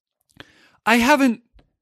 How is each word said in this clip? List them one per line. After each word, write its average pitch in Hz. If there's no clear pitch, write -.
I 226
haven't, 262